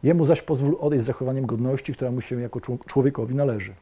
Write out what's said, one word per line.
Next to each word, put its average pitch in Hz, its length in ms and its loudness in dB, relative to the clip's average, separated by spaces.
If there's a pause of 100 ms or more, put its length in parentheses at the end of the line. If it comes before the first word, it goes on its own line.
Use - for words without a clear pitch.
Jemu 165 220 6
zaś 156 160 6
pozwól 143 380 0
odejść 147 240 2
z 117 40 -2
zachowaniem 131 380 -4
godności, 127 480 -2
która 127 180 -4
mu 123 100 -4
się 120 200 -6
jako 120 180 -8
czł-, 120 260 -6
człowiekowi 131 500 0
należy. 110 460 -2